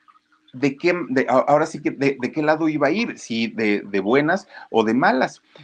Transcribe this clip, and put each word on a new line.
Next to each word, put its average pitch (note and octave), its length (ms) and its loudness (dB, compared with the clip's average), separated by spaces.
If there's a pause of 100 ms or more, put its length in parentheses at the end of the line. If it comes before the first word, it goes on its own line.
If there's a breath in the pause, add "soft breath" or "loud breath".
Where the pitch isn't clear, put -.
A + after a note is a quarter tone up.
(540)
de C3+ 240 -2
qué, F3 200 0 (120)
de, C3 180 2
a-, B2+ 180 4
ahora D3+ 200 4
sí D3+ 160 -12
que D#3+ 80 -2
de, C#3 280 -2
de B2+ 140 -6
qué D#3 100 -4
lado D#3 280 0
iba D3 160 0
a C#3+ 40 2
ir, F3 280 -4
si A2+ 300 -4
de, G#2 340 0
de G2+ 180 -4
buenas D3 480 0 (220 loud breath)
o A2+ 120 2
de A2 120 0
malas. G3 480 0 (220 loud breath)